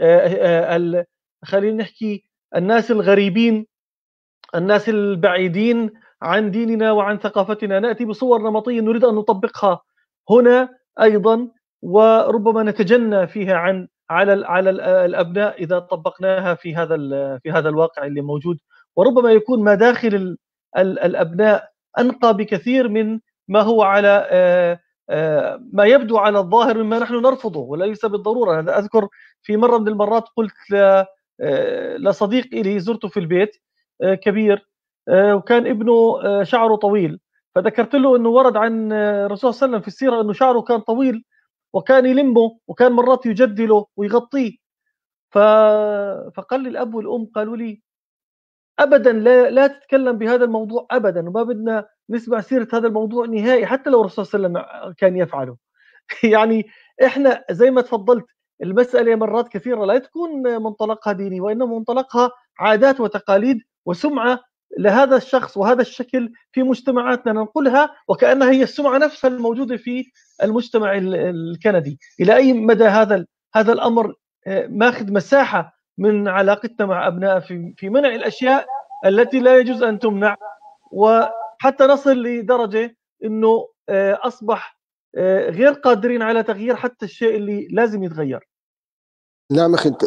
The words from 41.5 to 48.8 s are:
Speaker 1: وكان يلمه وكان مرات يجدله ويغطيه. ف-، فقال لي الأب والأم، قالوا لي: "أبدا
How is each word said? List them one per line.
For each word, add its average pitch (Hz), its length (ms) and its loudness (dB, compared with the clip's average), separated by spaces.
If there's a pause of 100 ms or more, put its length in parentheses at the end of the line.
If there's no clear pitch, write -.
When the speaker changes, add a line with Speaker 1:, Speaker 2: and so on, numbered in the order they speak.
Speaker 1:
وكان 254 340 2
يلمه 247 520 2 (100)
وكان 247 240 2
مرات 240 340 2
يجدله 214 600 2 (100)
ويغطيه. 233 560 -2 (800)
ف-، - 80 0 (960)
فقال 254 240 -6
لي 262 80 -8
الأب 240 260 -8
والأم، 226 400 -8
قالوا 214 220 -6
لي: 220 260 -12 (960)
"أبدا 277 340 4